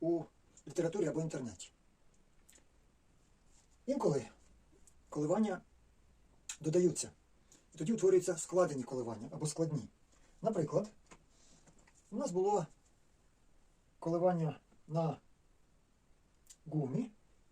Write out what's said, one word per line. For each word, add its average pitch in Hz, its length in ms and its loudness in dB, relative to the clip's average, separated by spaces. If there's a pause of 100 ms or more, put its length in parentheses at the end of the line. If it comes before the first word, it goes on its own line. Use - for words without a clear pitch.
у 170 240 2 (440)
літературі 170 380 0
або 147 140 0
інтернеті. 131 520 -6 (2250)
Інколи 185 400 2 (840)
коливання 185 520 0 (1000)
додаються, 156 500 2 (640)
і 156 40 -20
тоді 165 140 0
утворюються 185 440 4
складені 160 460 0
коливання 117 500 -6
або 160 140 -4
складні. 151 420 -2 (540)
Наприклад, 196 480 0 (1200)
у 202 60 -8
нас 190 140 -2
було 185 360 2 (1300)
коливання 170 640 2 (280)
на 156 320 -2 (1500)
гумі, 151 440 -2 (420)